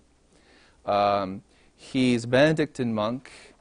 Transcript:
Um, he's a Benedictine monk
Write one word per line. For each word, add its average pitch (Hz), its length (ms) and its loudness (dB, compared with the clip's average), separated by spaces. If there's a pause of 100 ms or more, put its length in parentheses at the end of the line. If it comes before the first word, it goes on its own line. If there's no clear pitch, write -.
(880)
Um, 101 560 0 (340)
he's 123 480 0
a 117 40 -10
Benedictine 139 680 0
monk 110 360 -6 (300)